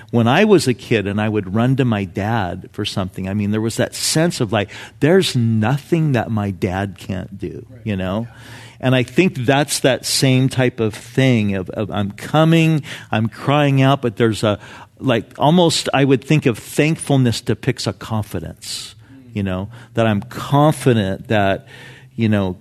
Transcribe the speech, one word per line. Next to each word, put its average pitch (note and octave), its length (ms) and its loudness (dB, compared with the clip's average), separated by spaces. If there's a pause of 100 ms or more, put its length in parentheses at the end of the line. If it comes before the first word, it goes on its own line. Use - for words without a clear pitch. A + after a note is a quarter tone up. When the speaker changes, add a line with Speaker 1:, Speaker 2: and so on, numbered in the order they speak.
(100)
Speaker 1:
when A#2 180 2
I D#3+ 180 4
was G3+ 220 4
a B2+ 60 2
kid G#2 320 -2
and G2+ 160 -2
I A2 80 0
would G2+ 240 -4
run A#2+ 220 2
to C3 100 0
my G#2+ 180 0
dad F#2+ 720 -4
for G#2 120 -6
something, F#2+ 440 -6
I G2 60 -4
mean, G#2 160 -2
there G#2+ 100 -2
was A2+ 160 -4
that - 160 -2
sense - 480 -2
of, G#2 100 -2
like, G#2 180 0 (300)
there's E3+ 360 2
nothing B2+ 800 0
that A2 180 0
my G#2 200 -2
dad F#2+ 460 -4
can't F#2+ 400 -10
do, - 320 -12
Speaker 2:
Right. - 160 -20
Speaker 1:
you G#2+ 100 -4
know? F#2+ 320 -4 (540)
And B2+ 120 2
I B2+ 100 2
think F#3 340 0
that's C3+ 420 0
that C3 260 0
same C3 440 2
type B2 320 -2
of G#2+ 120 -2
thing A2+ 600 0
of, F#2 140 -6
of G#2+ 200 -6
I'm G2 220 -4
coming, D#3+ 720 2 (300)
I'm A2 160 0
crying C#3 520 0
out, C3+ 200 4
but A#2 160 -4
there's A2 260 2
a, G#2 160 2 (400)
like, A2+ 400 -2
almost E3 540 4
I C3+ 100 4
would C3 180 2
think D3+ 240 2
of A#2+ 120 0
thankfulness C#3+ 840 0
depicts - 480 -4
a G#2+ 60 -4
confidence, - 1000 -10 (380)
you G#2 80 -4
know, F#2+ 280 -4 (240)
that A#2 120 2
I'm G#2+ 160 2
confident B2+ 1080 2
that, G2 400 0 (460)
you A2+ 120 0
know, G2 340 0